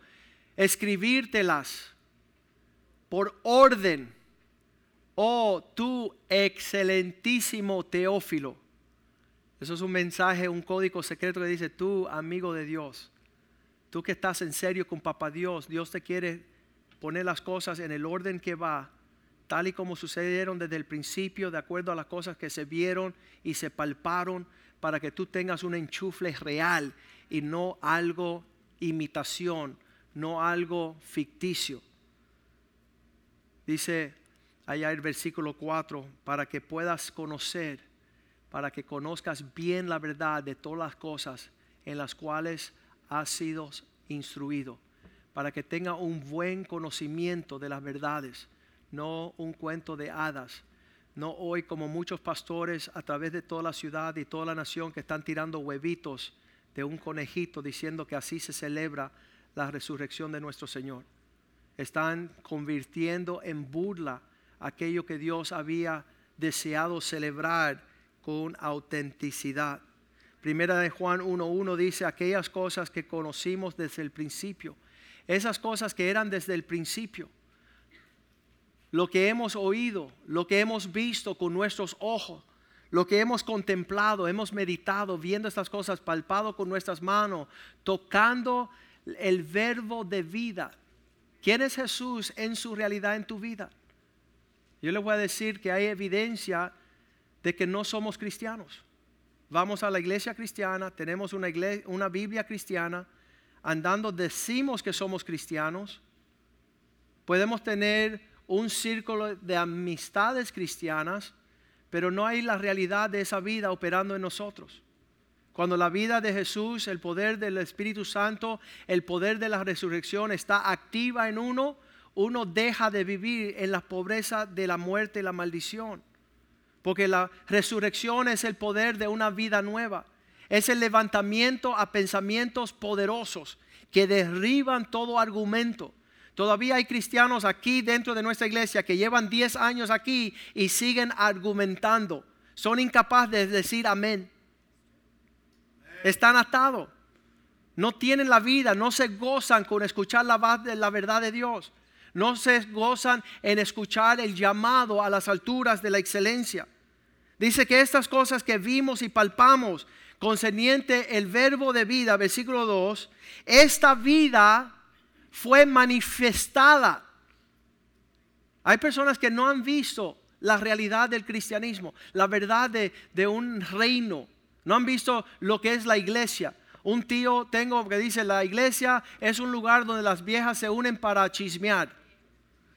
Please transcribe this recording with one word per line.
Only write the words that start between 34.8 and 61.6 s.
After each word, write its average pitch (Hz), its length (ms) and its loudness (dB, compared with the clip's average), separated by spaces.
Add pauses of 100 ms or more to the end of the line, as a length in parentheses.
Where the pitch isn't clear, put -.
el 151 80 -6
versículo 151 540 -6
cuatro, 156 520 -6 (180)
"Para 143 220 -4
que 143 140 -10
puedas 165 500 -6
conocer, 151 720 -8 (680)
para 139 220 -8
que 143 140 -12
conozcas 147 600 -10 (100)
bien 175 340 -4
la 165 100 -4
verdad 151 440 -4
de 139 120 -10
todas 156 240 -12
las 156 180 -10
cosas 147 540 -12 (340)
en 147 140 -10
las 139 160 -10
cuales 160 580 -8 (360)
has 147 200 -4
sido 160 420 -6 (380)
instruido, 139 680 -8 (560)
para 143 160 -6
que 143 140 -10
tenga 175 300 -6
un 165 260 -6
buen 175 440 -6
conocimiento 165 920 -6
de 143 100 -10
las 139 140 -10
verdades, 143 640 -8 (440)
no 160 440 -10
un 165 160 -10
cuento 160 440 -10
de 147 160 -10
hadas". 147 500 -8 (540)
No 156 160 -10
hoy 170 320 -6
como 156 240 -8
muchos 170 320 -8
pastores 170 760 -6
a 156 80 -12
través 151 300 -6
de 170 100 -8
toda 165 220 -8
la 165 80 -4
ciudad 156 440 -8
y 147 80 -8
toda 160 220 -8
la 165 80 -6
nación 160 380 -8
que 151 80 -12
están 156 240 -8
tirando 160 340 -6
huevitos 143 760 -8 (420)
de 139 100 -8
un 151 140 -10
conejito 156 640 -8
diciendo 156 440 -8
que - 80 -10
así 151 240 -8
se 156 140 -12
celebra 147 580 -8 (460)
la 143 140 -4
resurrección 147 600 -10
de 151 100 -10
nuestro 143 280 -14
Señor. 131 360 -12 (720)